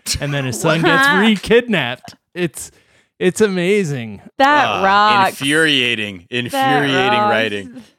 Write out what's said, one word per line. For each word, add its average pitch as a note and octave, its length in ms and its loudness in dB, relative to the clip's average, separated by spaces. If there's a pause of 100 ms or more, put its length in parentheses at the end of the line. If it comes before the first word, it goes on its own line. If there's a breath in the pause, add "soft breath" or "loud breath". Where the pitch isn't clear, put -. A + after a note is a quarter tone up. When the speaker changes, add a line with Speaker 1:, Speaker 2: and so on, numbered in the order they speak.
(220 soft breath)
Speaker 1:
And C#3+ 120 -4
then C#3 120 -4
his B2 120 -6
son D#3+ 260 0
gets - 240 2
Speaker 2:
<laughs> - 20 2
What? G3 100 2
Speaker 1:
re-kidnapped. G#3 960 0 (180)
It's, - 380 -6 (480 soft breath)
it's F3+ 220 0
amazing. F3 800 -2 (160)
Speaker 2:
That C#4 300 2
Speaker 3:
Ah, G3 160 -2 (420)
Speaker 2:
rocks. - 160 -4
Speaker 3:
infuriating, B2 880 0
Speaker 2:
That B2 80 -6
Speaker 3:
infuriating C3+ 800 0
Speaker 2:
rocks. G#3 100 0
Speaker 3:
writing. A2 540 -4 (160)